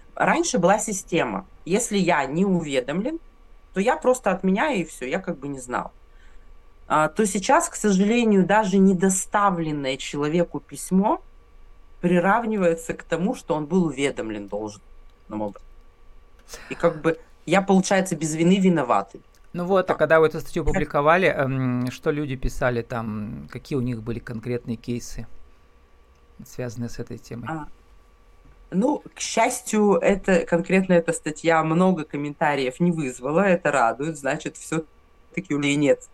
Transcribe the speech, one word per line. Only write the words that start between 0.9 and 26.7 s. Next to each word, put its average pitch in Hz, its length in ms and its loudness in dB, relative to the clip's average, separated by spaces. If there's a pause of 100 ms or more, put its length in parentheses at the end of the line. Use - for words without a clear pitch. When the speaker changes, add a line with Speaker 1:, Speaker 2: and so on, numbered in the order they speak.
Speaker 1:
Если 202 340 -2
я 160 280 2
не 160 200 0
уведомлен, 165 760 -2 (540)
то 190 60 0
я 254 160 2
просто 247 360 0
отменяю 196 480 0
и 165 40 -4
все, 127 220 -12
я 165 140 -4
как 165 180 -8
бы 143 100 -10
не 135 120 -10
знал. 120 340 -6 (960)
А, 156 200 2
то 220 180 0
сейчас, 277 440 2
к - 60 -14
сожалению, 202 720 4
даже 196 320 2
недоставленное 180 1200 2
человеку 151 600 -2
письмо 208 640 -2 (760)
приравнивается 180 920 2
к - 100 -16
тому, 180 300 -2
что - 200 -6
он 151 140 -4
был 180 180 2
уведомлен 123 600 -4
должным 104 340 -8 (480)
образом. 107 360 -8 (1040)
И - 60 -10
как 160 260 0
бы 160 160 0 (280)
я, 185 160 2
получается, 190 540 2
без 156 200 -4
вины 175 240 4
виноватый. 135 640 0 (300)
Speaker 2:
Ну 175 120 -6
вот, 185 240 2
а - 40 0
Speaker 1:
Так. - 20 -4
Speaker 2:
когда 160 240 4
вы 156 80 6
эту 160 120 -8
статью 160 240 -6
публиковали, 151 640 2
эм, 131 640 0
что 156 220 -2
люди 147 240 -6
писали 123 460 -2
там, 117 680 -8
какие 135 260 -8
у 127 40 -2
них 120 220 -4
были 117 180 -6
конкретные 120 560 -8
кейсы, 120 500 -8 (1160)
связанные 120 460 -10